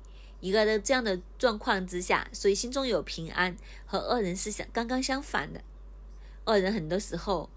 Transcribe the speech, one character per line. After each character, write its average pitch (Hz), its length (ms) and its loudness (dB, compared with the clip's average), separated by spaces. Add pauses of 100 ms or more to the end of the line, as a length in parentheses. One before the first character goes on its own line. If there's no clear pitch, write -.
(400)
一 190 120 -2
个 214 140 6
的 220 120 4
这 214 140 2
样 254 100 4
的 190 180 0 (180)
状 226 200 4
况 196 280 2
之 180 160 -2
下， 180 320 2
所 - 160 4
以 202 40 4
心 240 160 0
中 269 160 0
有 196 140 2
平 160 320 -6
安， 180 240 0 (300)
和 190 120 -2
恶 226 220 2
人 180 160 0
是 214 140 4
相-， - 240 -2
刚 233 120 0
刚 254 160 0
相 269 200 0
反 - 280 -2
的。 165 120 -12 (800)
恶 220 140 6
人 185 120 4
很 196 160 0
多 175 120 0
时 214 180 -2
候 175 400 -2